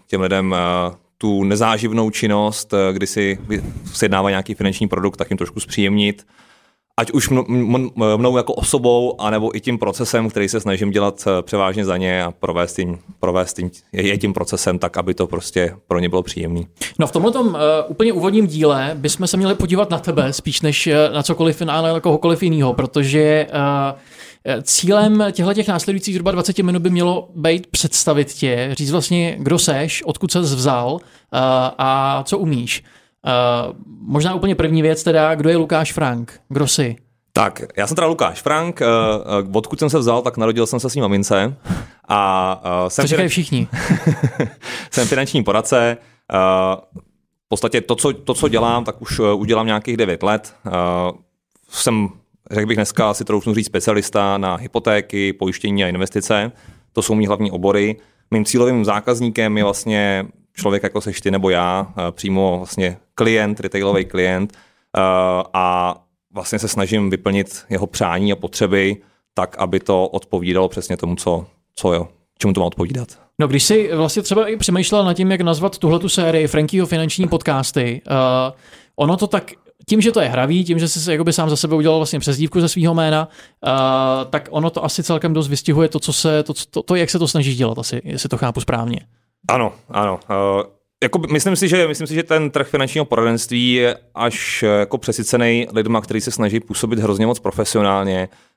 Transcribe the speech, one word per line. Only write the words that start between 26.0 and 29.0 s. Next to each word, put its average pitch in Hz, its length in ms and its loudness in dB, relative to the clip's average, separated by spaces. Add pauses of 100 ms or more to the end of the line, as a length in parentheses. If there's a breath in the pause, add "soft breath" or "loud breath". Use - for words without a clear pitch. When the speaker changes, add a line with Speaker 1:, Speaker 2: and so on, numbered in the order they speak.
Speaker 2:
zhruba 180 160 -2
dvaceti 180 320 0
minut 180 200 2
by 180 80 2
mělo 175 440 0
být 165 320 0
představit 147 640 0
tě, 127 440 -2
říct 139 180 -4
vlastně, 170 500 0